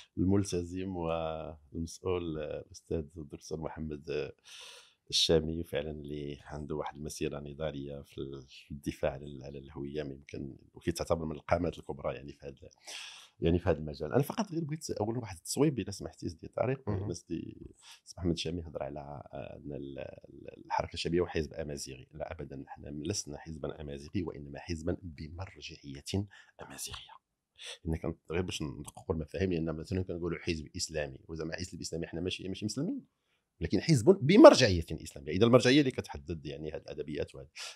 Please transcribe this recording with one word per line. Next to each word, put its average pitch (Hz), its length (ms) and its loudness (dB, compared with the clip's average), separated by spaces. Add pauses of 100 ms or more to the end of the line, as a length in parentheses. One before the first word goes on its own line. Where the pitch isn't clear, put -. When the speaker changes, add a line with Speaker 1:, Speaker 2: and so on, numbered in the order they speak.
(180)
Speaker 1:
الملتزم 92 800 2
والمسؤول 82 1400 -4
الأستاذ 76 680 -6 (120)
الدكتور 80 420 -10
محمد 73 720 -6 (800)
الشامي، 82 540 4
فعلًا 76 280 -4
اللي 71 520 -8
عنده 73 320 -8
واحد 71 220 -6
المسيرة 73 420 -4
نضالية 71 640 -6
في - 160 -20
ال-، 69 300 -8
في - 240 -18
الدفاع 76 400 -2
على 69 140 -8
ال-، 69 180 -12
على 69 140 -12
الهوية، 69 420 -8
يمكن 69 580 -8 (160)
وكيتعتبر 82 520 -2
من 80 60 -4
القامات 87 460 0
الكبرى 71 380 -6
يعني 69 180 -12
في - 120 -18
هذا، 69 240 -14 (680)
يعني 85 200 6
في 92 100 2
هذا 80 80 6
المجال. 76 360 -4
أنا 139 100 6
فقط - 280 -2
غير 165 120 -2
بغيت 151 280 -6
أقول 113 260 0
واحد 101 200 -6
التصويب 139 420 2
إذا 98 120 -2
سمحتي - 380 -8
سيدي - 180 -10
طارق، 127 420 0
Speaker 2:
مهم. 101 240 -2
Speaker 1:
سيدي - 580 -8 (340)
سي - 120 -20
محمد 87 140 2
الشامي 82 300 -2
هضر 78 220 -6
على، 69 160 -8 (340)
آه، 67 240 -10
أن 71 160 -10
ال-، 69 260 -8
ال-، - 680 -14
الحركة - 280 -2
الشعبية 87 280 2
وحزب 80 320 -2
أمازيغي. 69 600 -8
لا 76 180 -8
أبدًا، 71 240 -10
نحن 73 480 -10
لسنا 76 340 -4
حزبًا 76 440 -8
أمازيغي، 73 420 -6
وإنما 71 360 -10
حزبًا 82 420 -4
بمرجعية 80 1300 -8 (340)
أمازيغية. - 560 -12 (680)
إن 80 100 0
كان 80 200 -4 (160)
غير 85 100 0
باش 90 200 -4
ندققوا 73 540 -6
المفاهيم، 80 380 0
لأن 80 220 0
مثلًا 92 280 -2
كنقولوا 85 360 -4
حزب 78 360 -4
إسلامي، 73 520 -4
وزعما 80 280 -6
حزب 87 260 -8
إسلامي 82 260 -6
حنا 82 140 -6
ماشي، 90 260 -4
ماشي 95 180 -6
مسلمين، 180 400 -4 (560)
لكن 90 200 2
حزب 127 240 4 (160)
بمرجعية 131 680 12
إسلامية. 73 400 -8
إذا 95 140 6
المرجعية 123 340 10
اللي 131 120 6
كتحدد 80 540 -6
يعني 78 260 -6
هاد 76 100 -6
الأدبيات 76 540 -6
وهاد، 69 120 -14 (280)